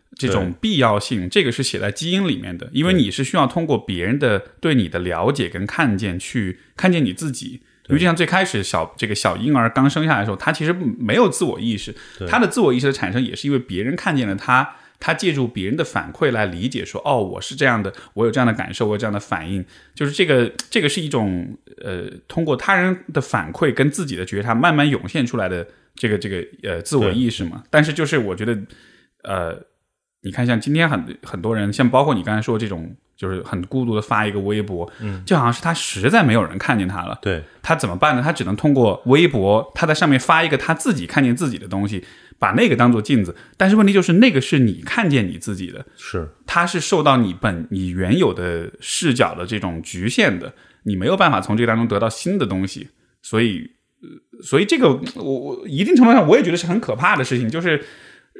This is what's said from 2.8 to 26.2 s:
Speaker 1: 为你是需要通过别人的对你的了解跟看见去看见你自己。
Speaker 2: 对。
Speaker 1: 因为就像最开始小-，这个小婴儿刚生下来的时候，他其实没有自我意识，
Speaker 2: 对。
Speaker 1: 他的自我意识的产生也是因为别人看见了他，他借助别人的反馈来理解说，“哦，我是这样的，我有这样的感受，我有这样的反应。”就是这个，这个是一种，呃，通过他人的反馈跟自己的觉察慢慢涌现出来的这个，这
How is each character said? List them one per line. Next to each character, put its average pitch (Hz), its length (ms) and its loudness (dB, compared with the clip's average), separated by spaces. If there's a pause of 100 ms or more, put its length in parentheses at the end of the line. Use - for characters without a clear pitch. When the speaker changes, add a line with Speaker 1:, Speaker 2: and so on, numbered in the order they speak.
Speaker 1:
为 185 80 2
你 127 160 2
是 135 140 -4
需 131 120 -4
要 156 80 4
通 165 220 -2
过 147 100 2
别 90 280 -4
人 123 160 0
的 113 180 2 (220)
对 165 160 0
你 101 120 2
的 90 120 -4
了 90 320 0
解 131 160 -2
跟 90 180 -6
看 110 320 0
见 95 180 -4
去 95 440 -6 (160)
看 185 160 2
见 165 120 2
你 92 80 0
自 143 200 -6
己。 - 280 -14 (220)
Speaker 2:
对。 - 60 -16
Speaker 1:
因 - 60 2
为 147 40 4
就 175 60 2
像 170 100 4
最 165 100 2
开 185 200 2
始 110 180 -2
小-， 82 340 -4
这 110 120 -4
个 104 80 -4
小 90 200 0
婴 131 200 2
儿 117 120 4
刚 135 220 4
生 156 160 0
下 160 60 2
来 123 80 2
的 104 40 0
时 107 60 -2
候， 98 60 -4
他 156 160 -2
其 151 120 -6
实 160 80 2
没 127 440 -2
有 226 120 6
自 - 160 -4
我 135 140 -2
意 107 180 -4
识， 107 160 -10 (280)
Speaker 2:
对。 92 80 -6
Speaker 1:
他 220 100 2
的 240 80 4
自 247 140 -2
我 156 120 4
意 123 60 0
识 131 80 0
的 135 60 2
产 95 200 -4
生 123 100 0
也 113 120 -4
是 - 140 -8
因 143 40 0
为 135 60 2
别 101 240 -6
人 135 140 -4
看 170 200 -2
见 120 120 0
了 95 80 -4
他， 127 400 0 (240)
他 - 120 -2
借 170 200 -2
助 135 160 -2
别 95 180 -6
人 113 100 -2
的 165 60 0
反 95 300 -6
馈 151 180 0
来 113 160 0
理 90 220 -4
解 95 160 -6
说 - 200 -10
，“哦， 139 160 0
我 90 200 -6
是 123 160 -12
这 135 100 2
样 117 160 2
的， 95 100 -6 (220)
我 107 100 0
有 117 60 2
这 - 80 -2
样 123 80 4
的 113 60 4
感 107 200 -8
受， 117 140 -2
我 104 60 -2
有 107 60 -2
这 110 60 -6
样 107 80 -4
的 104 60 -4
反 85 320 -8
应。” 95 140 -6 (320)
就 147 100 -2
是 143 60 -4
这 180 120 0
个， 127 240 4 (220)
这 233 100 0
个 147 80 2
是 160 120 -4
一 156 80 -6
种， 101 500 -4 (240)
呃， 90 220 -8 (240)
通 165 160 -4
过 151 100 0
他 196 220 0
人 185 200 2 (160)
的 143 80 0
反 90 320 -4
馈 143 220 0
跟 139 160 2
自 165 160 -4
己 131 80 -6
的 87 100 -6
觉 98 160 -6
察 117 140 -2
慢 151 180 4
慢 147 160 4
涌 113 200 -2
现 135 180 -2
出 120 100 -6
来 101 120 -2
的 90 180 -6 (300)
这 - 120 -2
个， 104 80 0
这 98 120 -6